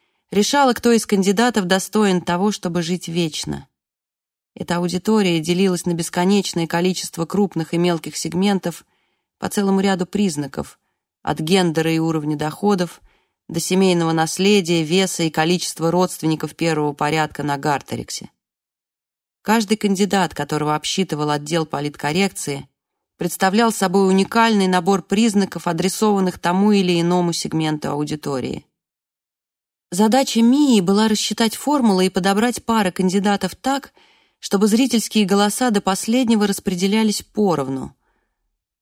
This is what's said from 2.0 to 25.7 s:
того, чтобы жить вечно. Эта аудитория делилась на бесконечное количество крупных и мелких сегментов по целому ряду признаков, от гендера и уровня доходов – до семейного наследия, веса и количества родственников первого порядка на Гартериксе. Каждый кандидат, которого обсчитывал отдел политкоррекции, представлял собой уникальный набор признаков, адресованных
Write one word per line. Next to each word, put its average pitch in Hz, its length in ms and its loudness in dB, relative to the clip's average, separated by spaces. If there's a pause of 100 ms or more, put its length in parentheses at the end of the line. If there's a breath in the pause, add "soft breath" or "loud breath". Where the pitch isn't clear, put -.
того, 180 320 -2
чтобы 175 300 -4
жить 165 260 -6
вечно. 156 580 -6 (880)
Эта 170 220 -4
аудитория 180 640 2
делилась 180 460 0
на 175 80 0
бесконечное 180 720 0
количество 170 580 -2
крупных 165 480 -2
и 170 60 0
мелких 170 380 -2
сегментов 180 680 -2 (540)
по 190 100 -6
целому 196 320 0
ряду 190 260 0
признаков, 147 720 -4 (440)
от 151 180 -4
гендера 165 500 2
и 160 80 0
уровня 156 380 -2
доходов – 175 640 -2 (480)
до 165 120 -4
семейного 180 520 2
наследия, 170 720 2
веса 175 400 0
и 160 80 0
количества 160 600 -2
родственников 160 640 -2
первого 151 380 -2
порядка 151 500 -2
на 143 140 -2
Гартериксе. 139 720 -6 (1120)
Каждый 214 340 0
кандидат, 196 580 0
которого 151 400 -2
обсчитывал 151 560 -4
отдел 151 360 -2
политкоррекции, 147 1040 -4 (480)
представлял 202 560 0
собой 196 360 2
уникальный 196 600 2
набор 185 340 2
признаков, 202 640 0
адресованных 185 720 0